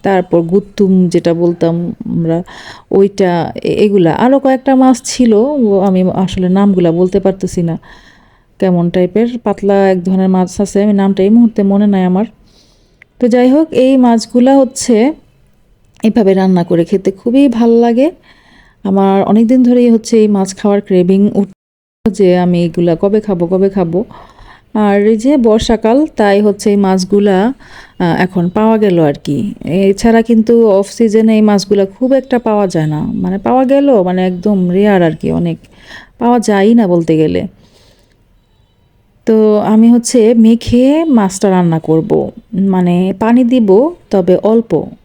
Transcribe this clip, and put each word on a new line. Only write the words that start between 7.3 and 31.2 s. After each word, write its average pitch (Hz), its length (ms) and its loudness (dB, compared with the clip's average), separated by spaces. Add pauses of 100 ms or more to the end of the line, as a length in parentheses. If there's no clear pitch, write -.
না, 165 160 -4 (800)
কেমন 175 320 0
টাইপের 180 360 0 (160)
পাতলা 196 480 0
এক 180 140 -2
ধরনের 190 240 0
মাছ 185 320 -2
আছে, 202 220 -2
আমি 208 100 0
নামটা 196 300 0
এই 196 80 2
মুহূর্তে 226 320 2
মনে 196 240 0
নাই 190 180 0
আমার। 185 200 0 (960)
তো 247 80 0
যাই 247 220 2
হোক, 311 220 0
এই 262 240 2
মাছগুলা 247 600 2
হচ্ছে 262 560 0 (880)
এভাবে 208 320 2
রান্না 185 300 0
করে 170 200 -2
খেতে 196 260 -2
খুবই 247 380 0
ভাল 233 220 0
লাগে। 233 400 2 (720)
আমার 196 400 0
অনেক 220 240 2
দিন 254 160 2
ধরেই 240 280 2
হচ্ছে 226 280 0
এই 214 100 2
মাছ 190 280 -2
খাওয়ার 202 240 0
ক্রেভিং 190 540 0
উঠ-, - 800 -8
যে 180 260 2
আমি 175 260 0
এগুলা 170 360 -2
কবে 202 200 0
খাবো, 180 260 -4
কবে 190 240 0
খাবো। 185 340 -2 (680)
আর 202 320 0
এই 220 100 2
যে 262 200 0
বর্ষাকাল, 226 720 0 (100)
তাই 202 240 2
হচ্ছে 208 300 0
এই 202 60 0
মাছগুলা, 196 760 0 (460)
আহ, 175 200 -2
এখন 180 300 -2
পাওয়া 220 300 0
গেল 185 220 0
আর 147 140 0 (100)
কি। 160 300 -6 (100)
এছাড়া 202 580 0
কিন্তু 226 460 2
অফ 196 220 0
সিজনে 220 440 0